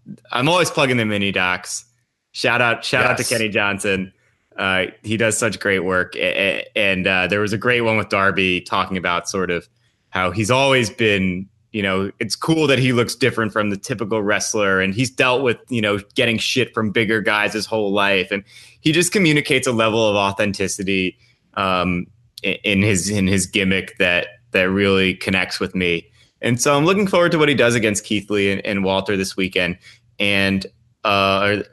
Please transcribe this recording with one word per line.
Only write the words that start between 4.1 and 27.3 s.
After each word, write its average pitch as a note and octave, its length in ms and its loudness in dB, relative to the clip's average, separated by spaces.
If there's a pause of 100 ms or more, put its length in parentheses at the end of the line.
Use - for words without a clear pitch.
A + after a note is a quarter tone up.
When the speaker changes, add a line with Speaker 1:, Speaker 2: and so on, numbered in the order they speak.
Speaker 1:
Uh, F#2 300 0 (160)
he G#2+ 140 -4
does A2 200 0
such G2+ 240 -2
great G2 200 0
work, F2+ 360 -2
a-, - 40 -6
a-, F2+ 580 -2
and, F#2+ 280 0
uh, F#2 200 0
there G2+ 140 0
was G#2 120 -2
a A2+ 60 -2
great A#2+ 240 0
one A2 160 2
with G2+ 100 -2
Darby F#2+ 540 0
talking F#2+ 340 -2
about F2 320 -2
sort F#2 220 -4
of E2+ 180 -4 (400)
how F#2 220 -2
he's G2 200 -2
always C3 400 4
been F#2+ 580 0 (240)
you G#2+ 100 -4
know, G2 360 -2
it's A2+ 160 -6
cool D#3+ 320 0
that C3 120 4
he B2+ 140 2
looks A#2 220 0
different A2+ 380 0
from G#2 180 0
the G2 60 -2
typical G#2+ 460 -4
wrestler, G2 580 0
and F#2+ 140 0
he's B2 160 -2
dealt C3 320 0
with, A#2+ 160 0 (100)
you A#2 120 -2
know, G#2 180 0 (160)
getting A#2 240 2
shit - 360 -2
from A2 160 -2
bigger A2 300 0
guys G#2 320 0
his G#2 140 -4
whole G#2+ 260 -2
life. G2 400 2
And G2 100 -4 (380)
he D#3 120 0
just E3+ 200 0
communicates D3+ 540 2
a C3 60 0
level A2+ 360 2
of G2+ 80 2
authenticity, G2 1000 -2 (380)
um, F2+ 520 0 (380)
i-, G2 200 -4
in G2+ 180 2
his, G2 260 0
in G2+ 200 0
his F#2+ 180 0
gimmick F#2+ 520 -2
that, F2 280 2 (240)
that F#2 180 2
really F#2+ 460 2
connects F#2 460 -2
with F2+ 140 -4
me. F2 360 -2 (320)
And A#2 180 0
so C#3+ 160 2
I'm D3 100 2
looking G3 200 2
forward F3 260 2